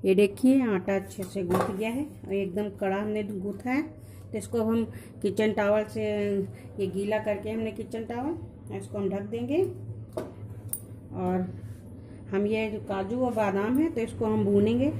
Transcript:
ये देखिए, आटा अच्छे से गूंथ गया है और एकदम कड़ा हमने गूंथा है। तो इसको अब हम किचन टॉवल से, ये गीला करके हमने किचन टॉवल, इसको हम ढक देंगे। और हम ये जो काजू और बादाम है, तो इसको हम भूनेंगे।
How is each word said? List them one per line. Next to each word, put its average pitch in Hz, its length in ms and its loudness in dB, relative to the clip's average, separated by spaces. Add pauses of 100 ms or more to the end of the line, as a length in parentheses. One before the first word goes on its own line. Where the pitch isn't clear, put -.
ये 190 100 6
देखिए, 226 500 8
आटा 196 300 2
अच्छे 190 300 -4
से 196 180 -4
गूंथ 180 260 2
गया 208 200 -2
है 262 140 -2
और 196 320 -6
एकदम 196 420 0
कड़ा 196 200 0
हमने 214 280 -2
गूंथा 202 440 -6
है। 277 120 2
तो - 560 -10
इसको 208 200 -4
अब 220 100 2
हम 226 160 4 (380)
किचन 208 320 2
टॉवल 208 320 4
से, 214 180 -4 (760)
ये 196 100 0
गीला 202 320 0
करके 214 300 -2
हमने 220 240 -2
किचन 226 320 -6
टॉवल, 247 720 -6
इसको 196 200 -6
हम 196 120 2
ढक 196 180 0
देंगे। 247 360 0 (1500)
और 185 320 0 (800)
हम 196 200 2
ये 220 220 0
जो 208 160 -6
काजू 196 340 -2
और 247 140 2
बादाम 208 440 2
है, 320 120 4
तो 240 120 -2
इसको 226 240 -2
हम 214 200 4
भूनेंगे। 220 440 6 (100)